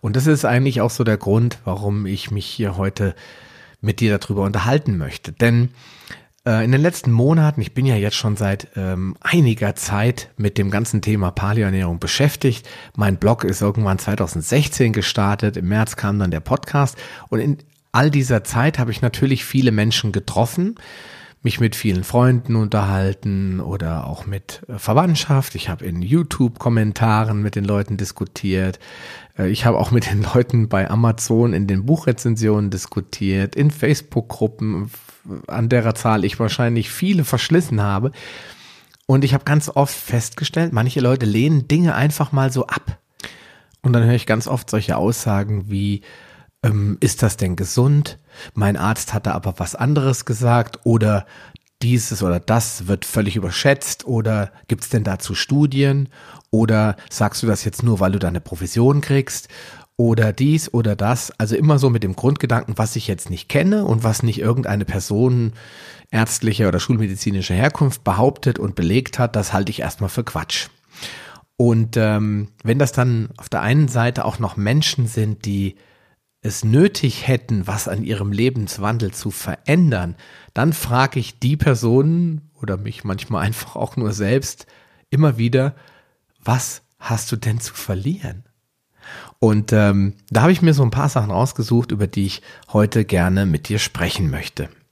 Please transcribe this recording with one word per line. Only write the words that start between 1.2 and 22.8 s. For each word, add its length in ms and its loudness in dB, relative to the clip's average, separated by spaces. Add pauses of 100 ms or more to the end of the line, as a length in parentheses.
warum 400 -2
ich 260 -6
mich 140 -4
hier 320 -4
heute 380 -2 (680)
mit 180 -2
dir 180 2
darüber 260 -2
unterhalten 540 0
möchte. 360 -8
Denn, 360 2 (760)
äh, 180 2
in 80 2
den 100 4
letzten 300 0
Monaten, 500 4
ich 120 -6
bin 120 0
ja 100 4
jetzt 200 0
schon 200 -2
seit, 400 -2
ähm, 440 -4
einiger 560 2
Zeit 640 -2
mit 200 -2
dem 140 0
ganzen 300 -2
Thema 300 0
Paleoernährung 680 0
beschäftigt. 680 0 (280)
Mein 220 2
Blog 260 2
ist 180 -2
irgendwann 380 2
zweitausendsechzehn 920 0
gestartet, 640 0
im 100 -4
März 300 0
kam 200 -2
dann 140 2
der 80 -2
Podcast 580 -2 (300)
und 120 -2
in 180 0 (340)
all 180 4
dieser 340 2
Zeit 360 0
habe 120 -2
ich 100 -4
natürlich 440 0
viele 260 2
Menschen 420 0
getroffen, 640 -2 (680)
mich 160 -2
mit 160 2
vielen 280 0
Freunden 520 2
unterhalten 1080 0